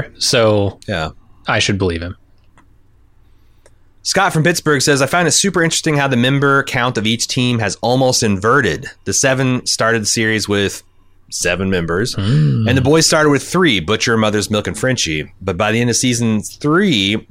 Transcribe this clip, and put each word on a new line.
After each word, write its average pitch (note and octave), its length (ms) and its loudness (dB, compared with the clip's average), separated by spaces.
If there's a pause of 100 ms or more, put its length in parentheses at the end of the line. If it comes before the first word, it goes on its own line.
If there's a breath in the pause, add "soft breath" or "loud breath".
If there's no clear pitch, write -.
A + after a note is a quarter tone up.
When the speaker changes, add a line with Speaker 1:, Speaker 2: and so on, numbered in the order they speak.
Speaker 1:
expert. - 180 -12
Speaker 2:
so G#2+ 640 2
Speaker 1:
Yeah. E2 240 -4 (360)
Speaker 2:
I A2+ 120 0
should G#2 180 0
believe F2 240 -2
him. F2 140 -10 (1900)
Speaker 1:
Scott F#3+ 300 0
from D#3+ 100 2
Pittsburgh D#3 380 0
says, C#3 200 2
"I C#3+ 60 2
find F3 200 2
it C#3 40 0
super F3+ 320 0
interesting D#3+ 340 0
how C#3+ 100 0
the C3 100 0
member C#3 460 2
count B2 340 -2
of G#2+ 100 -2
each A2+ 200 -2
team B2 320 0
has G2+ 220 -2
almost B2+ 400 2
inverted. G#2 640 0 (200)
The C3 80 -4
seven C3 520 0
started A2+ 380 0
the - 40 -4
series A2 400 -2
with G2+ 360 -2 (480)
seven F2+ 400 -2
members, F2 420 -2
Speaker 2:
Hmm. B2 540 0
Speaker 1:
and B2+ 100 2
the C3+ 60 2
boys D#3 240 4
started D3+ 240 2
with C#3 120 2
three, E3 360 2
Butcher, G#2+ 360 0
Mother's G#2+ 360 0
Milk, G#2+ 160 -2
and F2+ 100 -6
Frenchie. D#2+ 540 -4 (100)
But F#2 160 -4
by G#2+ 140 0
the A2+ 100 0
end A#2+ 80 0
of A2+ 60 0
season A2+ 480 0
three, D3 880 0